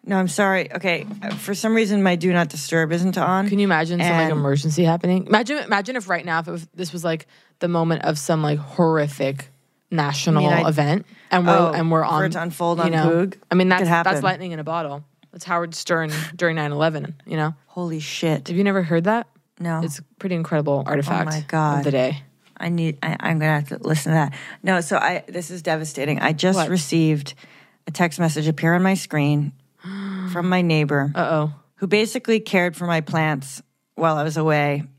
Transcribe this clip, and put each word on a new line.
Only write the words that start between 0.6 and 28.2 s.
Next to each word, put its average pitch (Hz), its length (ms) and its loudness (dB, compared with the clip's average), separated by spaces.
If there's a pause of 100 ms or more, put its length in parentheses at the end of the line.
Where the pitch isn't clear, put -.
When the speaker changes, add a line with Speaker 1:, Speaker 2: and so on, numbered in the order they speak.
Speaker 1:
Okay, 175 340 -2 (160)
uh, - 140 -6
for - 180 -6
some 220 220 0
reason, 208 260 2
my 185 140 4
Do 175 160 2
Not 170 160 2
Disturb 160 420 -2
isn't 175 260 0
on. 185 320 2
Speaker 2:
Can 196 120 2
you 202 40 4
imagine 175 360 0
some, 175 100 2
like, 165 200 4
Speaker 1:
And - 20 0
Speaker 2:
emergency 147 500 0
happening? 175 460 2
Imagine, 233 300 2
imagine 208 360 -2
if 202 140 -8
right 170 160 -2
now, 165 160 0
if 160 80 -10
it - 20 -10
was, 170 240 -10
this 170 180 -8
was, 170 120 -8
like, 165 220 -2 (340)
the 175 80 0
moment 165 360 2
of 156 140 0
some, 156 240 0
like, 147 160 0
horrific 147 880 0 (440)
national 151 520 2
Speaker 1:
I 151 120 4
mean, 170 100 2
I - 20 4
Speaker 2:
event, 151 380 2 (240)
and 180 160 4
we're, 196 100 6
Speaker 1:
Oh, 170 160 4
Speaker 2:
and 165 200 0
we're 160 100 4
Speaker 1:
for - 80 0
Speaker 2:
on, 156 140 2
Speaker 1:
it 165 80 0
to 160 100 -4
unfold 170 360 -2
Speaker 2:
you 170 60 2
Speaker 1:
on 170 60 2
Speaker 2:
know? 165 200 2
Speaker 1:
Poog? 175 240 2 (160)
Speaker 2:
I - 40 0
mean, 185 140 6
Speaker 1:
Could 185 100 6
Speaker 2:
that's, 185 100 0
that's 170 200 2
Speaker 1:
happen. 147 140 0
Speaker 2:
lightning 180 300 -2
in 156 60 -8
a 151 60 -8
bottle. 151 400 -6 (260)
That's 175 140 -20
Howard 170 300 -4
Stern 165 360 -2 (240)
during 170 220 0
nine 147 160 0
eleven, 151 420 -2 (100)
you - 120 -6
know? 156 180 -2 (120)
Speaker 1:
Holy 165 340 -6
shit. 151 480 -2
Speaker 2:
Have 175 80 -2
you 196 80 2
never 196 180 2
heard 165 220 0
that? 226 240 0 (320)
Speaker 1:
No. 165 240 -2
Speaker 2:
It's 147 160 -8
a - 20 -20 (160)
pretty 180 160 -4
incredible 147 500 0
artifact 143 440 -2
Speaker 1:
Oh - 20 -4
my 156 160 -4
God. 151 320 0
Speaker 2:
of 139 60 -2
the 143 80 2
day. 131 300 0 (360)
Speaker 1:
I 170 120 -6
need, 165 340 -2
I, 160 160 -2
I'm 160 180 0
gonna 156 220 2
have 143 80 -6
to - 180 -8
listen 156 240 0
to 160 60 4
that. 143 180 2 (300)
No, 180 160 2
so 165 160 -2
I, - 320 0
this 175 240 -10
is 175 100 -12
devastating. 151 560 -2
I 147 140 2
just 185 240 2
Speaker 2:
What? 160 140 2
Speaker 1:
received 156 640 2 (520)
a 165 60 -10
text 170 260 -2
message 156 300 0